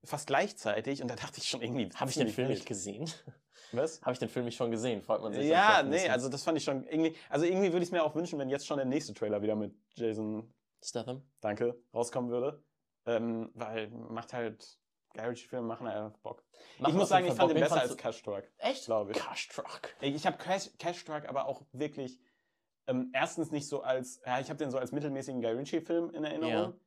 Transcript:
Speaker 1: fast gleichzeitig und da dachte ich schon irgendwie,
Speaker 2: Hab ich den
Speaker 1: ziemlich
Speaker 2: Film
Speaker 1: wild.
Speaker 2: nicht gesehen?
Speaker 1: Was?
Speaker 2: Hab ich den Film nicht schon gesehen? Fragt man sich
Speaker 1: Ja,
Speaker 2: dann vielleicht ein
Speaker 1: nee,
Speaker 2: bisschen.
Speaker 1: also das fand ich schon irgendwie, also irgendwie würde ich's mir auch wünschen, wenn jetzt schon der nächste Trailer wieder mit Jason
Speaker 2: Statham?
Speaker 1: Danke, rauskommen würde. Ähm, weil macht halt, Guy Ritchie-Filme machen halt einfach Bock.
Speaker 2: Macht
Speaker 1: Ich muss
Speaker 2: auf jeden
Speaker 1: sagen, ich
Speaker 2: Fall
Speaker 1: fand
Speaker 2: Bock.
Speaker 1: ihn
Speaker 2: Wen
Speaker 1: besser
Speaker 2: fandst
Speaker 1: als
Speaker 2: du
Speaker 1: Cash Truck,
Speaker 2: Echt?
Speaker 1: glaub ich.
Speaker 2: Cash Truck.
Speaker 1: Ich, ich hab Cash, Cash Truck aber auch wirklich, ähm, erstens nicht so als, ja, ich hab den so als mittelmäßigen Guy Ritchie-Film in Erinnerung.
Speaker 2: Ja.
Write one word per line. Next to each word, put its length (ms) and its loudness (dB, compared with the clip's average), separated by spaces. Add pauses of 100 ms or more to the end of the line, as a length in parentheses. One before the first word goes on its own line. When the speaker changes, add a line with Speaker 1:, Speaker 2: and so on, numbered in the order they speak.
Speaker 1:
fast 200 -6
gleichzeitig 760 0
und 80 -4
da 60 -6
dachte 220 -8
ich 100 -4
schon 140 -2
irgendwie, 320 0
Speaker 2:
Hab 140 0
ich 60 -2
den 60 0
Speaker 1:
ziemlich 140 2
Speaker 2:
Film 140 2
Speaker 1:
wild. 100 0
Speaker 2:
nicht 100 -10
gesehen? 420 -6 (640)
Speaker 1:
Was? 300 -2
Speaker 2:
Hab 100 0
ich 60 -4
den 100 -2
Film 160 -2
nicht 120 -4
schon 140 0
gesehen? 320 0
Fragt 200 0
man 100 -2
sich 140 0
Speaker 1:
Ja, 100 6
Speaker 2:
dann 100 8
vielleicht 140 10
ein 80 2
Speaker 1:
nee, 80 2
Speaker 2:
bisschen. 160 4
Speaker 1:
also 160 2
das 160 -4
fand 140 2
ich 60 -2
schon 220 0
irgendwie, 300 2 (120)
also 160 2
irgendwie 280 4
würde 100 4
ich's 100 -2
mir 120 4
auch 100 0
wünschen, 240 -2
wenn 100 0
jetzt 180 0
schon 100 0
der 100 2
nächste 280 0
Trailer 280 0
wieder 140 2
mit 180 -4 (220)
Jason 560 -2 (320)
Speaker 2:
Statham? 380 -6 (180)
Speaker 1:
Danke, 360 0 (160)
rauskommen 380 -2
würde. 320 -2 (440)
Ähm, 480 0
weil 340 -6
macht 440 -10
halt, 460 -8 (360)
Guy 120 -6
Ritchie-Filme 400 -6
machen 220 -6
halt 80 -4
einfach 220 -6
Bock. 260 -12 (340)
Speaker 2:
Macht 120 4
Speaker 1:
Ich 60 4
muss 160 4
Speaker 2:
auf 80 8
jeden 60 0
Speaker 1:
sagen, 0 -
ich 40 2
Speaker 2:
Fall 60 2
Speaker 1:
fand 40 2
Speaker 2:
Bock. 100 8
Speaker 1:
ihn 60 4
Speaker 2:
Wen 60 6
Speaker 1:
besser 140 6
Speaker 2:
fandst 140 4
Speaker 1:
als 60 -8
Speaker 2:
du 60 -16
Speaker 1:
Cash 200 -4
Truck, 200 -4 (160)
Speaker 2:
Echt? 260 -2
Speaker 1:
glaub 260 2
ich. 60 -2
Speaker 2:
Cash 320 -4
Truck. 320 -10 (200)
Speaker 1:
Ich, 140 0
ich 120 -2
hab 120 0
Cash, 400 -2
Cash 260 -6
Truck 240 -6
aber 180 0
auch 160 -4 (100)
wirklich, 460 -6 (680)
ähm, 280 0
erstens 360 0
nicht 180 -4
so 140 -4
als, 440 -2
ja, 140 0
ich 100 -6
hab 80 -6
den 120 -2
so 80 0
als 140 -4
mittelmäßigen 480 -4
Guy 120 2
Ritchie-Film 580 0
in 140 -4
Erinnerung. 280 -2
Speaker 2:
Ja. 200 2 (140)